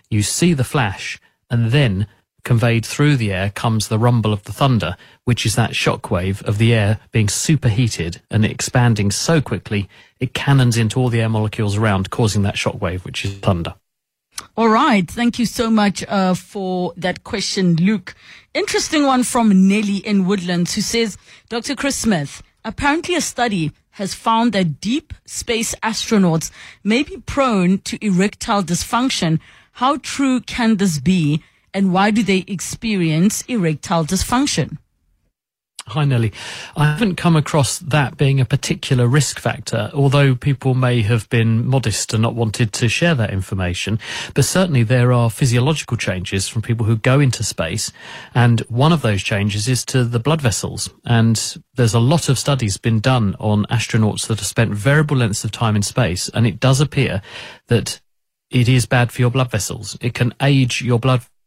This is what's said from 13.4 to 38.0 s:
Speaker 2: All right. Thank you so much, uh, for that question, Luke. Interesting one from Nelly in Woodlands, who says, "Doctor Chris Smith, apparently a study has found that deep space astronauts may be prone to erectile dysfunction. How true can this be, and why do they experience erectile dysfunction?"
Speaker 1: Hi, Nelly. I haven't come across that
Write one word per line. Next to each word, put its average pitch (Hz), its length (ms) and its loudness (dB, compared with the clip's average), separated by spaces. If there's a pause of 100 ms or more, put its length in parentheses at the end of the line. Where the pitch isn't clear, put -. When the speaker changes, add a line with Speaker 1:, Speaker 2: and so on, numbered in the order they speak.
Speaker 2:
All 226 140 2
right. 220 420 2
Thank 240 280 -2
you 233 60 0
so 226 240 -2
much, 208 380 2
uh, 185 280 0
for 185 600 -6
that 180 300 -6
question, 185 500 0
Luke. 185 400 0 (380)
Interesting 311 520 0
one 254 180 2
from 202 440 4
Nelly 202 300 0
in 196 280 0
Woodlands, 175 480 -2
who 214 80 -4
says, 226 360 -2 (320)
"Doctor 240 260 -6
Chris 277 220 -2
Smith, 165 440 -2 (220)
apparently 294 520 -2
a 294 60 0
study 202 520 -2 (180)
has 190 220 -8
found 226 400 0
that 180 260 0
deep 254 340 -4 (120)
space - 580 -6
astronauts 196 680 0 (320)
may 226 220 0
be 381 140 -10
prone 202 640 0
to - 260 -10
erectile 202 580 0
dysfunction. 175 800 -2 (320)
How 269 240 0
true 262 420 0
can 220 380 0
this 170 220 0
be, 156 440 0 (300)
and 190 200 0
why 196 160 4
do 220 140 2
they 185 240 0
experience 185 1000 0
erectile 170 580 0
dysfunction?" 190 720 -2 (1120)
Speaker 1:
Hi, 151 120 -2
Nelly. 120 300 2 (420)
I 147 120 2
haven't 170 280 0
come 170 220 2
across 147 420 0
that 143 380 -2